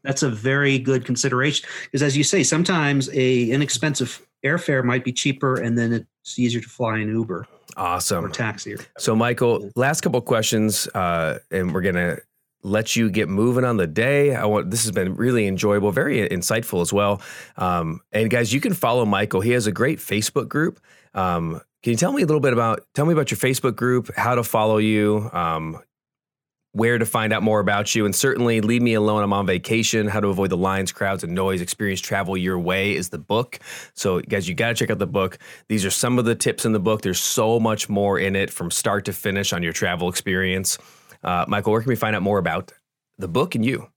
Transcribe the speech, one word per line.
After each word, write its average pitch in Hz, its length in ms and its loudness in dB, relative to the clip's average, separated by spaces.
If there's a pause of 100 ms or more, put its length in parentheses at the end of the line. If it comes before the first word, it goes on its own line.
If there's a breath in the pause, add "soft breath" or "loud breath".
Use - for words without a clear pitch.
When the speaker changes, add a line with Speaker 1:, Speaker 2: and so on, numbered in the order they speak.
Speaker 1:
That's 135 180 -2
a 139 80 2
very 135 480 2
good 127 260 0
consideration. 131 640 0 (220 loud breath)
'Cause 135 100 -2
as 143 160 2
you 147 60 2
say, 170 220 2
sometimes 156 680 2
a 127 380 2
inexpensive 139 720 -2 (220)
airfare 143 400 0
might 123 180 2
be 123 100 -4
cheaper, 135 440 0
and 117 200 0
then 117 160 2
it's - 460 -6
easier 120 220 2
to - 80 -16
fly 110 300 -4
an 107 100 -2
Uber 113 400 -4 (280)
Speaker 2:
Awesome. 90 480 -2
Speaker 1:
or - 40 -6
taxi 107 460 -6
or - 40 -12 (200)
Speaker 2:
So, 113 180 0
Michael, 117 480 2
Speaker 1:
Yeah. 98 100 -12
Speaker 2:
last 139 280 2
couple 120 180 0
of - 60 -18
questions, 110 680 2
uh, 85 460 0 (100)
and 90 240 -2
we're 92 80 0
gonna 87 360 0 (440)
let 107 320 -2
you 113 160 2
get 95 180 0
moving 120 360 2
on 120 140 0
the 87 100 2
day. 135 480 2
I - 80 -2
want, 104 260 0
this 117 140 0
has 107 80 -4
been 92 240 -2
really 117 320 2
enjoyable, 101 420 2
very 131 380 0
insightful 95 540 -2
as 85 100 -2
well. 101 280 2 (360 loud breath)
Um, 87 440 -2 (120)
and 107 180 0
guys, 120 240 2
you 139 60 2
can 151 140 0
follow 123 300 2
Michael. 101 360 2
He 113 100 0
has 123 160 2
a 104 60 0
great 123 260 0
Facebook 110 500 -2
group. 165 300 -2 (360 soft breath)
Um, 87 460 -2 (220)
can 117 100 0
you 117 40 2
tell 170 160 2
me 277 100 0
a 170 40 2
little 151 140 2
bit 131 120 4
about, 113 320 0 (100)
tell 147 120 2
me 170 60 4
about 151 180 2
your 101 80 -4
Facebook 131 380 0
group, 123 400 0
how 120 180 0
to 120 80 2
follow 110 360 2
you, 107 540 2
um, 80 460 -4 (960)
where 117 260 2
to 110 80 0
find 110 260 0
out 98 120 0
more 107 160 4
about 101 340 0
you, 110 100 2
and 98 100 0
certainly 120 460 2
Leave 117 220 2
Me 117 120 2
Alone, 107 280 2
I'm 101 100 0
on 101 140 0
Vacation, 104 640 0
How 104 120 -2
to 101 80 0
Avoid 95 220 0
the 92 80 0
Lines, 95 340 0
Crowds, 98 320 -4
and 85 80 -8
Noise, 95 300 0
Experience 95 380 -4
Travel 95 360 -4
Your 92 220 -2
Way 95 380 0
is 90 140 -4
the - 80 -10
book. 110 420 -2 (340 loud breath)
So 92 260 0
guys, 95 280 -4
you 90 80 -4
gotta 113 180 0
check 113 160 -2
out 98 80 0
the 98 80 0
book. 92 320 -2 (300 loud breath)
These 104 180 0
are 95 40 0
some 123 280 0
of 120 60 0
the 117 100 2
tips - 320 -2
in 113 60 2
the 107 80 2
book. 107 220 0
There's 92 180 -2
so 113 400 2
much 110 280 0
more 101 300 2
in 98 160 0
it 98 160 0
from 87 220 -6
start 101 320 0
to 101 100 -6
finish 98 400 -2
on 87 80 -2
your 82 100 -2
travel 90 360 -2
experience. 92 680 -2 (480 loud breath)
Uh, 87 240 0
Michael, 104 240 0
where 113 80 2
can 120 80 -4
we 120 80 2
find 110 180 0
out 92 80 -2
more 101 160 2
about 85 340 -2 (460)
the 92 100 -8
book 131 260 -2
and 113 100 0
you? - 320 -4